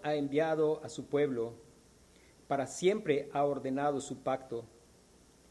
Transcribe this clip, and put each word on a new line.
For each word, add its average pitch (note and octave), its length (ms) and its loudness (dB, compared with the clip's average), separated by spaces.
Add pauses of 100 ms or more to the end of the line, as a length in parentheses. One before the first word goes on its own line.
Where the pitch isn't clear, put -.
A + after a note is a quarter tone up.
ha D3+ 140 0
enviado D#3 640 2
a A#2+ 60 -12
su - 180 -10
pueblo, B2+ 480 0 (960)
para C3+ 180 0
siempre F3+ 640 0
ha C#3+ 120 2
ordenado C#3 560 0
su C3 220 -8
pacto. A#2 420 -4 (880)